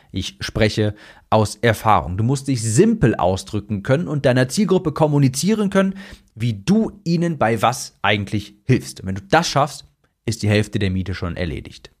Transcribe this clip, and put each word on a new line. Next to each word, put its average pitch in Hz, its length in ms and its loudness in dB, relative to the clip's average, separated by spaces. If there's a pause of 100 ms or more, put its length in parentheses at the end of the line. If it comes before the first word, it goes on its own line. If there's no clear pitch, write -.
(100)
ich - 300 -8
spreche 107 540 0 (360)
aus 107 240 2
Erfahrung. 98 640 2
Du 107 60 0
musst 139 240 -2
dich 123 140 -2
simpel 131 520 4
ausdrücken 98 680 -2
können 156 240 0
und 143 180 -2
deiner 127 220 2
Zielgruppe 180 440 0
kommunizieren 156 760 2
können, 196 240 0 (400)
wie 117 180 -4
du 185 520 0
ihnen 165 340 -2
bei 110 240 0
was 117 400 -2
eigentlich 104 640 -2
hilfst. - 360 0
Und 95 60 -10
wenn 95 80 -6
du 98 80 -10
das 165 260 2
schaffst, - 380 -2 (400)
ist 110 160 -4
die 107 60 0
Hälfte 107 300 0
der 101 120 -2
Miete 92 240 -4
schon 90 220 -6
erledigt. - 540 -8 (100)